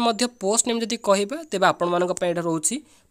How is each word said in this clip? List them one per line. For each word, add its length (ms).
ମଧ୍ୟ 240
ପୋଷ୍ଟ 260
ନେମ୍ 140
ଯଦି 240
କହିବେ, 400
ତେବେ 220
ଆପଣମାନଙ୍କ 500
ପାଇଁ 140
ଏଇଟା 180
ରହୁଛି 280